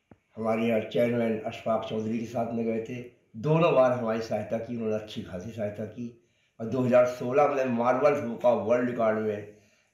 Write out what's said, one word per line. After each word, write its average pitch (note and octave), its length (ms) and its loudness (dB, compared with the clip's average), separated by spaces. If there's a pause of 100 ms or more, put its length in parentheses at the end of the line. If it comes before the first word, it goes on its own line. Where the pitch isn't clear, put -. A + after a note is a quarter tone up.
(360)
हमारे A2+ 300 -2
यहाँ A2+ 140 2
चेयरमैन A#2 600 0
अशफाक A2+ 480 -4
चौधरी A2 300 -4
के A#2 60 -6
साथ A#2 280 -4
में A2+ 120 -4
गए A2+ 240 -2
थे। B2 220 -10 (240)
दोनों D#3 400 2
बार C3 160 6
हमारी A2+ 300 -2
सहायता A2 360 -4
की, A#2+ 180 -6
उन्होंने A2 200 -2
अच्छी G#2+ 260 -8
खासी F#2+ 300 -10
सहायता G#2 340 -6
की। A#2+ 380 -14 (360)
और A#2 60 -8
दो B2+ 160 -2
हज़ार B2 240 6
सोलह C3+ 420 2
में C3+ 180 0
मार्वल B2+ 560 2
बुक A#2 240 -6
ऑफ G#2+ 220 4
वर्ल्ड B2 220 2
रिकॉर्ड A2 300 2
में G#2 360 -4 (380)